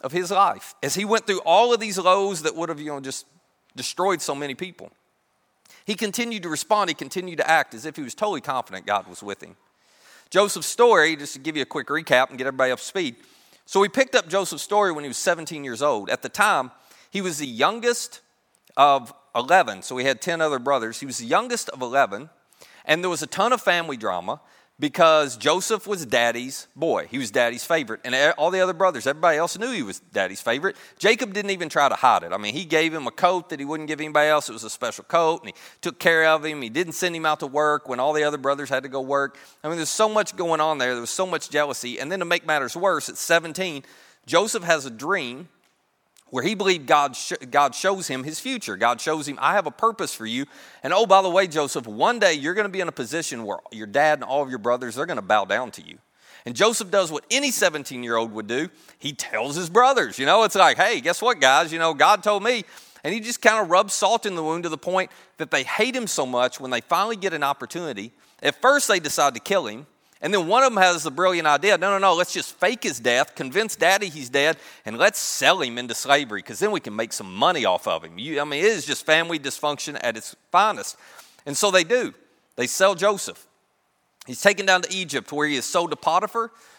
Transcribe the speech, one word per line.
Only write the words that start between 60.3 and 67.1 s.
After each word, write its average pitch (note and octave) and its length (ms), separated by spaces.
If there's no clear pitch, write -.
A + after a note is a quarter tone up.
it's G#3 100
like, D#3+ 240
"Hey, F#3+ 240
guess E3 180
what, A3+ 180
guys? C#3+ 320
You E3 80
know, E3 140
God E3+ 300
told G#3 200
me." A3+ 220
And D#3 80
he A3+ 80
just A3+ 220
kinda G#3+ 220
rubs F#3 280
salt A3 320
in G3+ 100
the E3 80
wound D#3+ 200
to E3+ 80
the D#3 80
point F#3 320
that D3 140
they C#3 140
hate A#3 300
him B3 120
so D#3+ 180
much B2 340
when C3 120
they A#2+ 100
finally G3+ 360